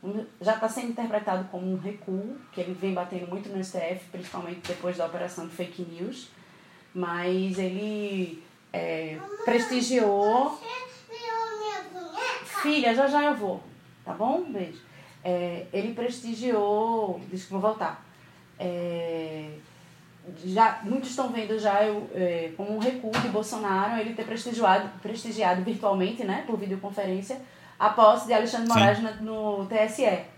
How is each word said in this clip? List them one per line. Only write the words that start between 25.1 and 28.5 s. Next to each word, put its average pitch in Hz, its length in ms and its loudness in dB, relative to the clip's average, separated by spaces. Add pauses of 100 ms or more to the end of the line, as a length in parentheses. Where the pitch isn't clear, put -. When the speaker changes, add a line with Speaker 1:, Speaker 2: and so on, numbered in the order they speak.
Speaker 1:
virtualmente, 202 600 0
né, 208 240 -2
por 226 100 -2
videoconferência, 196 800 -4 (380)
a 214 120 6
posse 214 360 10
de 233 80 2
Alexandre 226 340 2